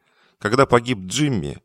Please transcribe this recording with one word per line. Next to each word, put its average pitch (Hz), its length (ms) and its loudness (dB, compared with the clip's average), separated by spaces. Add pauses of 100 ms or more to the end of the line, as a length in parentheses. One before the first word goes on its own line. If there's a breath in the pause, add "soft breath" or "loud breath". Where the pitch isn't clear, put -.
(380)
Когда 123 300 2
погиб 117 400 0
Джимми, 107 580 -2